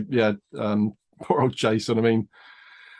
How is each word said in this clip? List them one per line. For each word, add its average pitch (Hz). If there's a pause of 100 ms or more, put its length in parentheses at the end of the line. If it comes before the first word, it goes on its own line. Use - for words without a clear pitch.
yeah, 110 (220)
um, 107 (140)
<laughs> -
poor -
old 127
Jason. 113
I 110
mean, 113 (720)